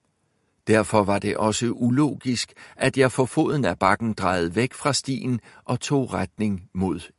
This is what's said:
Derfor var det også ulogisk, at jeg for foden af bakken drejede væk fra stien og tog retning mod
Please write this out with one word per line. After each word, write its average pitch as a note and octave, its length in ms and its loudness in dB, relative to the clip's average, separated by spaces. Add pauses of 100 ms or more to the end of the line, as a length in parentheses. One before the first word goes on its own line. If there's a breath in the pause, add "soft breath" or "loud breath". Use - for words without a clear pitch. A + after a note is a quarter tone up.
(680)
Derfor G#2+ 380 4
var G2+ 140 2
det G2+ 180 -2
også G#2+ 300 0
ulogisk, B2 840 -2 (240 loud breath)
at C3 200 0
jeg C3 160 4
for C3+ 120 2
foden C#3+ 400 0
af F2 140 0
bakken G#2 340 2
drejede F2 420 -2
væk A#2 200 -2
fra - 180 -2
stien B2+ 480 -4 (240 loud breath)
og - 160 -4
tog C3+ 320 -2
retning F#2+ 600 -4
mod F2+ 260 -2 (180)